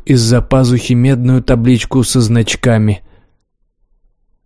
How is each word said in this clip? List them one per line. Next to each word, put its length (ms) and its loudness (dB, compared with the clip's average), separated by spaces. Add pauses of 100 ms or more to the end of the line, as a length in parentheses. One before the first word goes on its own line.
из-за 360 2
пазухи 520 0
медную 480 0
табличку 640 0
со 180 -2
значками. 800 0 (1400)